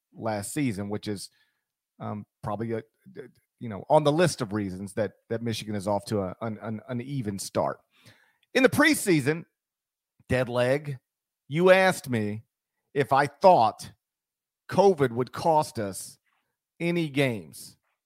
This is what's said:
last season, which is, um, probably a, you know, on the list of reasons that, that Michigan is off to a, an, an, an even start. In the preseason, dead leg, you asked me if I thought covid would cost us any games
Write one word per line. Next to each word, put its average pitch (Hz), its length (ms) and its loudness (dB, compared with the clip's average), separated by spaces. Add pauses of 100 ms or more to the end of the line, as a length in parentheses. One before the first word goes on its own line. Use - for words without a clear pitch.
(120)
last 107 400 -8
season, 104 360 -4
which 104 180 -8
is, 101 240 -8 (680)
um, 110 260 -10 (160)
probably 110 300 -6
a, 113 100 -6 (800)
you 123 80 -12
know, 101 200 -12
on 151 140 6
the 147 100 2
list 165 280 2
of 104 120 -6
reasons 98 420 -6
that, 104 180 -2 (180)
that 113 100 -4
Michigan 107 360 -6
is 95 100 -6
off 101 200 -2
to 104 160 -2
a, 90 180 -6
an, 110 220 -8
an, 107 260 -8
an 123 120 -6
even 117 380 -6
start. 71 400 -4 (760)
In 262 100 8
the 254 40 10
preseason, 170 760 4 (840)
dead 127 200 0
leg, 131 500 -2 (500)
you 170 220 4
asked 185 380 4
me 107 360 -2 (500)
if 139 180 0
I 147 140 4
thought 139 640 4 (800)
covid 156 400 4
would 120 220 -6
cost 156 460 -2
us 98 400 -10 (600)
any 170 280 -2
games 123 680 -6 (300)